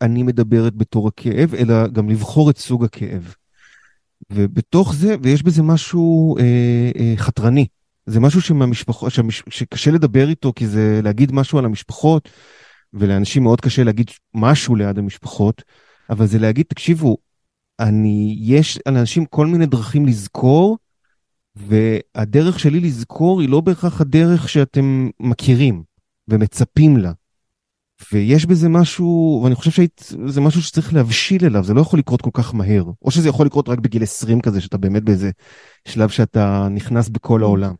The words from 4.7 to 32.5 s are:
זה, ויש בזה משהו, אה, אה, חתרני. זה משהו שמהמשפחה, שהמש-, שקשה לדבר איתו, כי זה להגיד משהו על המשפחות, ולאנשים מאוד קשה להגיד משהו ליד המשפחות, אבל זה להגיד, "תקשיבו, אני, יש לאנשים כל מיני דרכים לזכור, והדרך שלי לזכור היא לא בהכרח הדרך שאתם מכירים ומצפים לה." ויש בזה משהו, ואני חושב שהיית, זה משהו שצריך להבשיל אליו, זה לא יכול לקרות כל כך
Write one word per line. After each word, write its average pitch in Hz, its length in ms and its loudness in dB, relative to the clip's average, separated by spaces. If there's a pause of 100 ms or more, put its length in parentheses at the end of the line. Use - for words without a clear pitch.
זה, 190 280 0
ויש 139 200 2
בזה 160 200 2
משהו, 160 760 2
אה, 120 580 2
אה, 117 200 0
חתרני. 117 500 0 (400)
זה 110 140 0
משהו 147 220 4
שמהמשפחה, 127 680 -2
שהמש-, 113 400 -2
שקשה - 400 -4
לדבר 143 380 2
איתו, 147 280 -4
כי 117 100 -4
זה 107 360 0
להגיד 110 300 0
משהו 139 260 0
על 131 60 0
המשפחות, 147 640 -2 (680)
ולאנשים 101 480 0
מאוד 117 180 2
קשה 127 240 0
להגיד 113 260 -2 (240)
משהו 120 420 0
ליד 101 220 -2
המשפחות, 101 640 -4 (480)
אבל 110 160 0
זה 104 120 0
להגיד, 110 300 0
"תקשיבו, 160 480 0 (640)
אני, 107 600 0
יש 131 460 0
לאנשים 131 380 0
כל 151 220 0
מיני 165 200 0
דרכים 131 400 0
לזכור, 135 720 2 (800)
והדרך 110 1040 -2
שלי 156 200 2
לזכור 165 600 -2
היא 143 80 0
לא 139 120 2
בהכרח 175 400 -2
הדרך 165 480 2
שאתם 135 600 0 (120)
מכירים 123 600 0 (460)
ומצפים 127 680 2
לה." 90 160 0 (1000)
ויש 120 340 2
בזה 170 220 2
משהו, 165 760 2
ואני 127 100 2
חושב 160 160 -2
שהיית, - 420 -2 (140)
זה 139 140 -2
משהו 156 220 2
שצריך - 320 -4
להבשיל 151 500 0
אליו, 104 200 2
זה 101 100 0
לא 127 60 4
יכול 160 180 2
לקרות 135 240 -2
כל 127 100 -4
כך 120 220 -4